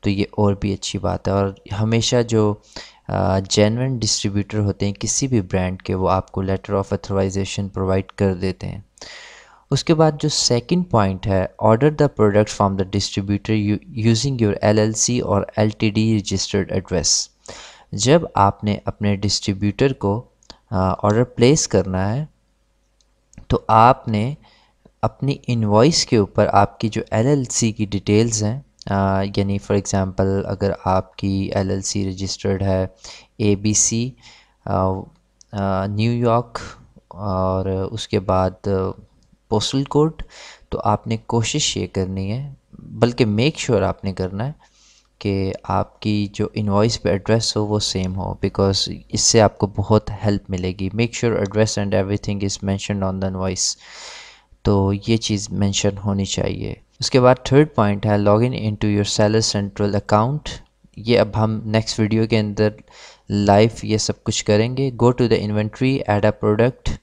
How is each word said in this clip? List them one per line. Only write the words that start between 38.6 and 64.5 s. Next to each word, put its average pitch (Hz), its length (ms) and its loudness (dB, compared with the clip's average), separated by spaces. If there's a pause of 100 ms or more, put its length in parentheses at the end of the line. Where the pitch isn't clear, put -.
पोस्टल 123 340 -2
कोड, 156 380 0 (500)
तो - 60 -6
आपने 104 380 -2
कोशिश 117 600 -2
ये 98 100 -2
करनी 95 440 -4
है, 135 260 -8 (240)
बल्कि 120 440 0
मेक 113 340 0
श्योर 107 240 0
आपने 95 300 -4
करना 95 320 -6
है - 300 -12 (460)
कि 95 320 -2 (160)
आपकी 101 640 -2
जो 104 220 -4
इनवॉइस 107 400 2
पे - 140 -2
एड्रेस 107 460 0
हो 107 60 0
वो 104 180 0
सेम 92 320 -4
हो, 95 320 -6
because 98 460 0 (200)
इससे - 300 2
आपको 104 260 4
बहुत 104 440 0
हेल्प 101 400 -2
मिलेगी। 92 400 -4
Make 113 200 -2
sure 117 260 0
address 101 420 0
and 101 160 -2
everything 101 480 -2
is 98 220 -4
mentioned 98 380 -2
on 95 180 -2
the 95 120 -2
invoice, 95 440 -4 (880)
तो 98 280 4
ये 104 240 0
चीज़ 104 360 -2
मेंशन 98 440 -2
होनी 98 280 -2
चाहिए। - 560 -6 (200)
उसके - 200 2
बाद 123 160 8 (160)
थर्ड 151 240 6
पॉइंट 101 300 0
है 104 120 2
log 104 220 4
in 123 120 0
into 107 320 -4
your 104 240 0 (100)
seller 110 380 2
central 101 440 -2
account। 120 500 -2 (480)
ये 113 180 2
अब 104 200 2
हम 110 300 0
नेक्स्ट 110 340 -2
वीडियो 110 260 2
के 113 100 0
अंदर 107 380 0 (560)
लाइव 101 420 4 (120)
ये 107 140 0
सब - 240 -4
कुछ - 200 -4
करेंगे। 123 500 0 (100)